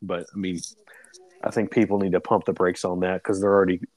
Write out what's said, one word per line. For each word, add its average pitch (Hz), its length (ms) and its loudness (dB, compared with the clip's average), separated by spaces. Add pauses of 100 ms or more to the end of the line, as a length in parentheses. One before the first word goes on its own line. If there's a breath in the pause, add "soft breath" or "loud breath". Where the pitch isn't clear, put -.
but, 90 320 -6
I - 60 -12
mean, 92 220 -4 (840 loud breath)
I - 80 -2
think 104 200 -2
people 101 280 2
need 95 140 0
to 90 80 4
pump - 260 0
the 92 80 0
brakes 90 320 -2
on 90 140 -2
that 92 220 -2
'cause 98 160 -2
they're 98 140 2
already 92 280 4 (160)